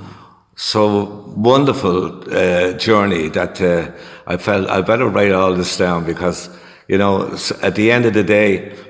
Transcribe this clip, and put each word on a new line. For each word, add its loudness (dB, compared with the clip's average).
so -2
wonderful, 2
uh, 2
journey 2
that, -4
uh, 0
I -4
felt 0
I 0
better 2
write 2
all 2
this -4
down 0
because, -6
you 2
know, 0
s-, -8
at -2
the 4
end 2
of 2
the 4
day, 2